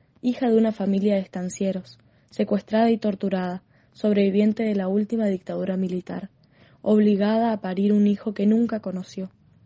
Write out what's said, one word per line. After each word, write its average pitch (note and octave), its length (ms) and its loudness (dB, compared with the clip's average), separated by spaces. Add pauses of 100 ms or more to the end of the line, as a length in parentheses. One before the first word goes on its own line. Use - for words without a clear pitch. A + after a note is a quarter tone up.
(200)
hija B3 280 -2
de A3 80 4
una A3 160 2
familia G3 420 0
de G3 60 0
estancieros, F#3 800 -6 (320)
secuestrada G#3+ 600 0
y A3+ 60 2
torturada, F#3+ 680 -4 (300)
sobreviviente G#3 720 2
de G#3+ 120 -2
la F#3+ 140 -2
última G#3+ 380 0
dictadura F#3 500 -4
militar, F#3 540 -6 (500)
obligada G#3+ 720 2
a G#3+ 80 -4
parir G3 320 0
un G#3 140 4
hijo G#3 260 0
que G3+ 140 -2
nunca A3 340 0
conoció, F#3 500 -10 (360)